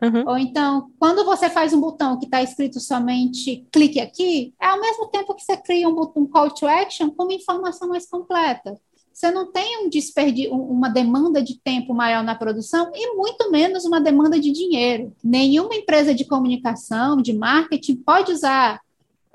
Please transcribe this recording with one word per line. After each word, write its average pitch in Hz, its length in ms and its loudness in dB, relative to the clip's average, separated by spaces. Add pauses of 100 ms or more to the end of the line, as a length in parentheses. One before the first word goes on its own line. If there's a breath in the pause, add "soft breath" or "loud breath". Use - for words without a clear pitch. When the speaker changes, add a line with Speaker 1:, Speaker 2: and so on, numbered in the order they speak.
Speaker 1:
Uhum. 233 240 2
Speaker 2:
Ou 254 120 0
então, 269 600 -2
quando 359 280 4
você 359 240 2
faz 320 240 0
um 294 80 6
botão 277 360 -2
que 254 120 -8
tá 262 120 0
escrito 262 380 -4
somente 247 920 -4
"clique 302 280 4
aqui", 285 600 -2
é 359 80 0
ao 392 120 2
mesmo 440 280 -4
tempo 403 280 -4
que - 80 -20
você 381 140 -2
cria 349 320 0
um 320 40 0
botão 311 320 0
call 294 260 2
to - 140 -6
action 330 460 0
com 359 120 -6
uma 370 100 -2
informação 359 560 -6
mais 349 180 -6
completa. 330 720 -4 (340)
Você 339 180 -2
não 370 200 -4
tem 427 340 -6
um 320 40 -2
desperdi-, 285 600 -2
um, 262 120 -6
uma 254 280 -2
demanda 262 540 2
de 247 160 -10
tempo 254 340 -4
maior 233 300 0
na 226 120 -4
produção 233 600 -4
e 453 220 -6
muito 427 340 -2
menos 359 320 2
uma 330 160 0
demanda 302 400 4
de 294 120 0
dinheiro. 247 600 -2 (100)
Nenhuma 277 540 2
empresa 302 400 2
de 269 100 -2
comunicação, 254 960 -2
de 226 120 0
marketing, 277 640 0
pode 370 340 2
usar 269 480 2 (560)